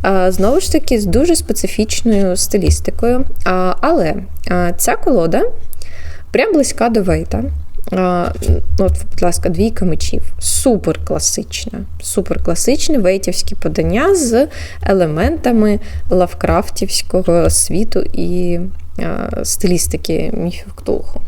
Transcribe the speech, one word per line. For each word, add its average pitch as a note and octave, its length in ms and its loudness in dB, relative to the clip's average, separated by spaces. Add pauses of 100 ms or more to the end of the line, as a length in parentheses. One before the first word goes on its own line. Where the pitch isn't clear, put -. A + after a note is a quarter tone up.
Е, F#3 260 2
знову A3 280 2
ж - 120 -4
таки, B3+ 280 2
з G3+ 60 -2
дуже C#4+ 300 2
специфічною G3+ 1000 0
стилістикою. A#3 880 0 (180)
А, F#3 360 2
але, B3+ 340 0 (360)
а, F3 220 2
ця - 240 0
колода A3 460 2 (880)
прям D4+ 220 0
близька C4 360 0
до A3+ 140 0
Вейта. F3+ 420 -2 (480)
А, F3+ 400 0 (460)
от, F#3+ 140 2 (180)
будь - 120 2
ласка, F3+ 260 2
двійка F#3+ 360 0
мечів. - 540 2
Супер - 680 0
класична. - 760 -6 (240)
Супер - 420 -2
класичне C4 540 2
вейтівське F#3+ 580 0
подання G3+ 580 0
з C4+ 340 2 (380)
елементами G#3 920 2 (300)
лавкрафтівського F3 1400 0
світу - 500 2 (120)
і, F3 460 2 (400)
а, - 460 -4
стилістики - 920 0
міфів - 400 -6
Ктулху. - 540 -2